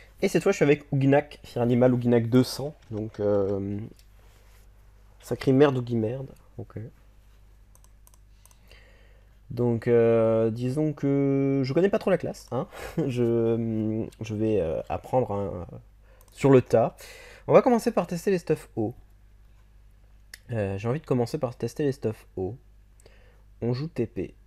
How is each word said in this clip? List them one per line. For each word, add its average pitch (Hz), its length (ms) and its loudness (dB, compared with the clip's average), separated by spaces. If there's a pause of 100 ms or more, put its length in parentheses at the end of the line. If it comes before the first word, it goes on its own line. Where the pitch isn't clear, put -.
(220)
Et 202 60 0
cette 170 160 0
fois, 202 80 4
je 196 60 0
suis 180 60 2
avec 147 280 4
Ougnak, 139 520 2
Fier - 200 -4
Animal 123 280 4
Ougnak 120 380 2
deux 127 140 6
cents. 143 320 -6 (160)
Donc, 107 280 -8
euh, 101 600 -2 (1400)
sacré 131 320 -2
merde 139 220 6
Ougi 120 200 -4
merde. 120 360 -4 (280)
Ok. - 180 -14 (2750)
Donc, 117 380 -2
euh, 113 640 4
disons 127 420 -2
que 139 720 0
je 135 80 -4
connais 180 160 4
pas - 80 -2
trop - 140 0
la 170 80 2
classe, - 320 -10
hein. 131 160 -4 (160)
<laughs> - 140 -10 (100)
Je, 113 960 0 (160)
je 110 140 -8
vais, 107 260 0
euh, 78 260 -4
apprendre, 113 440 -4
hein, 98 340 -6 (680)
sur - 200 2
le 127 100 8
tas. 120 340 0 (520)
On 131 60 2
va 185 100 8
commencer 240 280 2
par 180 140 -2
tester 180 240 -6
les 190 80 2
stuff - 380 -4
eau. 107 180 -4 (1600)
Euh, 98 260 -2
j'ai 107 100 -6
envie 135 140 -4
de - 60 -20
commencer 127 320 -2
par 120 160 -4
tester 131 300 -6
les 139 60 0
stuff - 360 -6 (100)
eau. 95 180 -6 (1080)
On 120 100 -2
joue 139 140 -6
T 120 180 -4
P. - 300 -10 (100)